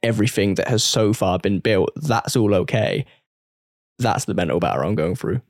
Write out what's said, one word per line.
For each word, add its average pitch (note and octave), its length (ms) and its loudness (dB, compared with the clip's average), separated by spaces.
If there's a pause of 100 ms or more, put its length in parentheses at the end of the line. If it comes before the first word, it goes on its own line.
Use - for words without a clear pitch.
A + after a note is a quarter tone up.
everything G#2 520 2
that - 140 -2
has A2 140 0
so A2 300 2
far F#2 280 0
been G2 180 0
built. G2 380 2
That's C#3 400 -2
all G#2 180 4
okay. G2 500 0 (920)
That's A2+ 260 -2
the G#2 80 -4
mental F2 280 0
battle C2+ 260 -2
I'm G#2 80 -2
going E2+ 220 -2
through. A2 340 -4